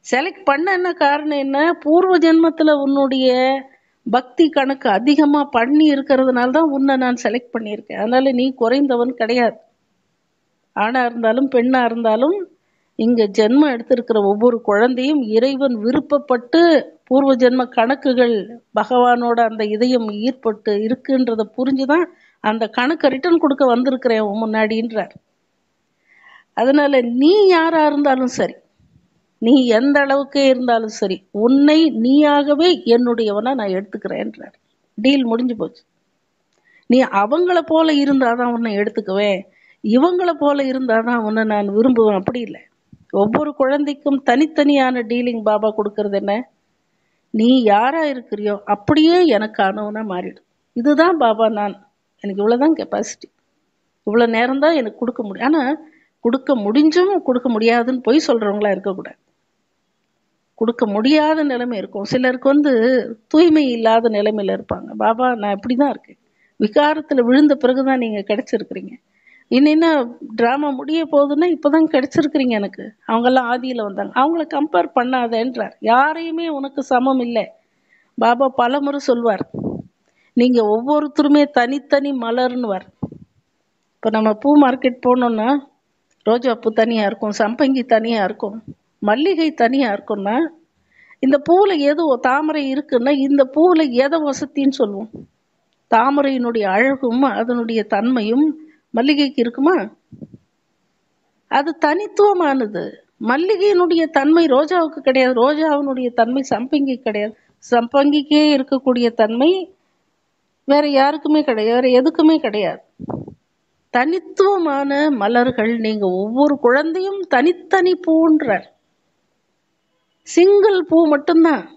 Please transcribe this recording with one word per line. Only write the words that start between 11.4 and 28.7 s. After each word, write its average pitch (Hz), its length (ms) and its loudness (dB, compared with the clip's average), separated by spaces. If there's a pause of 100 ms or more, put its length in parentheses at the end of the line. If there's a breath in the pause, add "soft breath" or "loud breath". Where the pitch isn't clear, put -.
பெண்ணா 254 340 2
இருந்தாலும், 233 520 0 (600)
இங்க 226 240 2 (160)
ஜென்மம் 262 340 4
எடுத்திருக்கிற 233 520 -2
ஒவ்வொரு 220 360 2
குழந்தையும் 254 600 0
இறைவன் 254 540 0
விருப்பப்பட்டு 262 840 -2 (440)
பூர்வ 269 300 2
ஜென்ம 247 340 2
கணக்குகள் 247 680 0 (380)
பகவானோட 240 680 2
அந்த 220 240 -2
இதயம் 226 440 0 (100)
ஈர்ப்பட்டு 220 600 -4
இருக்குன்றத 233 720 -2
புரிஞ்சுதான் 277 560 -2 (380 soft breath)
அந்த 220 220 -2
கணக்கை 269 440 -2
return 311 340 0
கொடுக்க 277 220 0
வந்திருக்கிறேன் 247 600 0
உன் 214 140 -6
முன்னாடின்றார். 220 720 -4 (1400 soft breath)
அதனால 277 460 2 (160)
நீ 294 160 4 (140)
யாரா 330 400 2
இருந்தாலும் 269 500 0
சரி, 185 180 -4 (880)